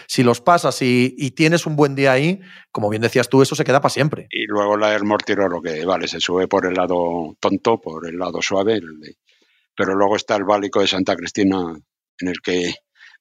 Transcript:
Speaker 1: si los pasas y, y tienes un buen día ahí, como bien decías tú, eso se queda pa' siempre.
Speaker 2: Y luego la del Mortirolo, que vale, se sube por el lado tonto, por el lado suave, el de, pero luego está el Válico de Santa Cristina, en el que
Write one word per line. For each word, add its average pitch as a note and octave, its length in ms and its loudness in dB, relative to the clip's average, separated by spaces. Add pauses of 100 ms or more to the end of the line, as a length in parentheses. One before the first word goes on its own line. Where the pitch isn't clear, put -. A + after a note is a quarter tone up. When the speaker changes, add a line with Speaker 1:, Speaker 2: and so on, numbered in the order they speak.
Speaker 1:
si - 140 0
los A#2+ 180 4
pasas E3 400 2
y, B2 380 2
y C3+ 140 -4
tienes E3 340 2
un D#3 100 -4
buen C#3+ 180 2
día C3+ 180 2
ahí, D#3+ 280 0 (320)
como G#2+ 160 -2
bien G#2+ 140 -2
decías A#2+ 260 0
tú, C3+ 140 6
eso - 120 2
se D3+ 100 -2
queda C3+ 180 4
pa' C3 80 2
siempre. - 400 -2
Speaker 2:
Y A#2 160 -6
luego G#2 320 0
la G#2+ 140 2
del G#2 120 0
Mortirolo, G2 560 0
que D#2+ 240 -6
vale, F2 240 -2
se E2 120 -8
sube F2 280 0
por F#2+ 160 2
el F2+ 80 0
lado F2 640 -2
tonto, G2+ 400 2
por D#2+ 300 -12
el E2 100 -10
lado F2 220 -6
suave, G2 360 0
el D#2+ 220 -10
de, D#2 180 -20 (600)
pero F#2+ 180 -2
luego G2+ 220 2
está G#2+ 200 -2
el G2 80 -2
Válico G2+ 360 0
de G2 60 2
Santa F#2 300 0
Cristina, F2+ 580 -2 (440)
en F2+ 100 -6
el F2 140 -6
que F2+ 320 -2 (460)